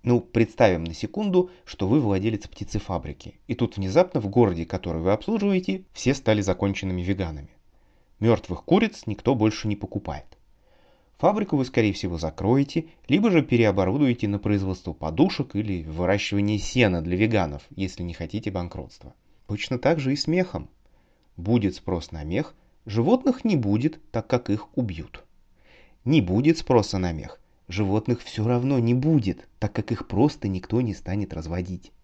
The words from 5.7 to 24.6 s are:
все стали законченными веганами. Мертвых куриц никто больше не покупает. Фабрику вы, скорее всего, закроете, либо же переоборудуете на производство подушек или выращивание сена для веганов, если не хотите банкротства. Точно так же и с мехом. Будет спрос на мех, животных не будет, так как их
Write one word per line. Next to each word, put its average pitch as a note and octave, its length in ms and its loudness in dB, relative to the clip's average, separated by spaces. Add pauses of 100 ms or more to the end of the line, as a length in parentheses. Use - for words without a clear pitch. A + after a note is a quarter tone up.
все - 220 0
стали G#2+ 260 2
законченными F#2+ 640 -2
веганами. F2 480 -4 (680)
Мертвых G#2 440 0
куриц G#3+ 420 2
никто A2+ 280 0
больше A2 340 0
не G#2 60 0
покупает. - 640 -10 (800)
Фабрику G3+ 380 2
вы, C3 80 2
скорее G#2+ 280 2
всего, F2 240 -6
закроете, A#2+ 680 0 (220)
либо G3+ 240 4
же D#3+ 100 6
переоборудуете A2+ 840 2
на G2+ 100 -2
производство G2 540 -2
подушек F2+ 640 0
или G2 260 -4
выращивание G2+ 760 0
сена G2+ 440 2
для F2 140 -2
веганов, F#2+ 580 0
если F#2+ 300 -8
не E2+ 100 -8
хотите F#2+ 380 -8
банкротства. F2 640 -10 (340)
Точно B2 320 -6
так D#3+ 180 2
же C3 140 0
и C#3+ 40 0
с D3 120 -4
мехом. F3+ 420 -2 (680)
Будет G2+ 380 2
спрос - 380 -6
на D#2 100 -10
мех, F#2 320 -4 (320)
животных G#3 580 0
не G#3 120 2
будет, A#2 440 0 (120)
так - 160 -6
как B2 200 0
их G#2 280 -4